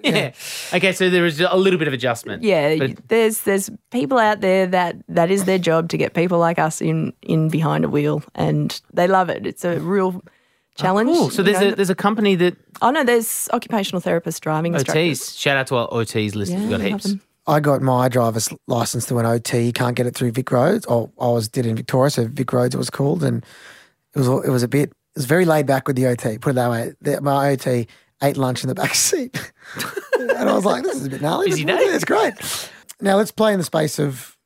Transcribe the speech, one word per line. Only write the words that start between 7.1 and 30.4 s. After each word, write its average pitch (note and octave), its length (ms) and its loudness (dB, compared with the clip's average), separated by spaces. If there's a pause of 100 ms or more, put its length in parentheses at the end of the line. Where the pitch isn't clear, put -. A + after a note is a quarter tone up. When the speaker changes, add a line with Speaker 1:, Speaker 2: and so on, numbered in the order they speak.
Speaker 3:
in D#3+ 260 2
behind D#3 380 0
a D3 40 -2
wheel, D3 320 0 (140)
and D3+ 460 -2 (120)
they F3 140 2
love F#3 220 2
it. - 180 -6
It's - 160 -8
a F3 160 -2
real F#3 420 -2 (540)
Speaker 1:
Oh, - 60 -12
Speaker 3:
challenge, G#3 340 2
Speaker 1:
cool. B3 140 4
So G3 140 0
Speaker 3:
you - 80 0
Speaker 1:
there's F#3+ 100 2
Speaker 3:
know. G3+ 80 4
Speaker 1:
a, - 60 0
there's F#3+ 160 2
a F#3 40 -2
company G#3 380 2
that F3 220 2 (260)
Speaker 3:
Oh, A3+ 80 6
no, D4 140 2
there's A#3 500 0
occupational G3 480 -2
therapists E3+ 400 -2
driving D#3+ 320 -2
instructors. D3+ 260 0
Speaker 1:
O E3+ 120 2
Ts. - 240 -8
Shout C#3 200 0
out C3 120 -2
to C3+ 80 -2
our A#2 160 0
O A#2 120 -2
Ts G#2+ 300 -2
listeners. F3 300 -4
We've A3+ 80 -4
Speaker 3:
Yeah, A#3 60 0
Speaker 1:
got A3 60 -2
Speaker 3:
love G3 100 0
Speaker 1:
heaps. G3 180 -6
Speaker 3:
them. G3 100 -4 (240)
Speaker 2:
I D#3 140 2
got C#3+ 240 2
my B2+ 260 2
driver's A#2 400 0 (180)
license A#2+ 380 -2
through A#2+ 140 -2
an A#2 80 2
O A#2 100 2
T. A#2 240 -2
You A#2+ 100 0
can't B2 240 -2
get B2 120 0
it A#2 80 -6
through B2 160 -2
Vic B2+ 200 -6
Roads. E3 360 2
Or A#2 240 0 (100)
I B2 60 0
was, A#2 200 2
did A#2+ 200 -2
in A2+ 80 -2
Victoria, B2+ 340 2
so A#2+ 180 0
Vic B2+ 240 -6
Roads B2 220 2
it C3 60 -4
was B2+ 100 -6
called. D3 340 0
And A#2+ 220 -2 (720)
it - 20 -6
was, C3 100 2
it B2+ 220 0
was B2 140 2
a B2 40 0
bit, C#3 220 0
it - 60 -20 (200)
was C#3 100 -6
very E3+ 200 4
laid D3+ 220 2
back C3+ 200 0
with C#3 80 -2
the B2+ 120 2
O B2 80 2
T, A2+ 240 -4
put D3 100 -2
it C3+ 60 2
that A#2+ 160 2
way. A#2 300 -4
The, C#3+ 200 -2
my C#3 300 2
O C3+ 40 2
T B2 300 -2 (380)
ate C#3 140 2
lunch B2+ 260 -2
in C3 40 -4
the C3 80 -4
back - 200 -2
<laughs> - 0 -
seat. - 440 -2 (800)
And B3 300 0